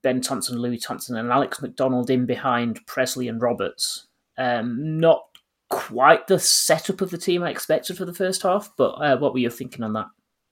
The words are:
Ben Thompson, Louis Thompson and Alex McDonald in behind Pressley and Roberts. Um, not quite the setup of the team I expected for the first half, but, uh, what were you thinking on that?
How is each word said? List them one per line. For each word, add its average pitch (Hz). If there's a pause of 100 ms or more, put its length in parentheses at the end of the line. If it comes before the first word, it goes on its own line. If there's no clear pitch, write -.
Ben 127
Thompson, 123
Louis 120
Thompson -
and 117
Alex 139
McDonald 127
in 127
behind 120
Pressley 127
and 113
Roberts. 107 (300)
Um, 123
not 165 (460)
quite 131
the 185
setup -
of 190
the 170
team 175
I 165
expected -
for 185
the 175
first 185
half, 202
but, 127
uh, 143
what 139
were 131
you 120
thinking -
on 110
that? 107 (460)